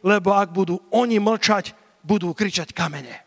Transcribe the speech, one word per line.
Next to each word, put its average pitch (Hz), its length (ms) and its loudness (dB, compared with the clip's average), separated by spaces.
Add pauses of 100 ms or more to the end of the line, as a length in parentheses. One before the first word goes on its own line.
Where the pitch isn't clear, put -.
lebo 196 320 2
ak 196 160 2
budú 180 400 -2
oni 226 320 2
mlčať, 208 500 0 (300)
budú 180 320 0
kričať 180 400 -4
kamene. 143 420 -6 (100)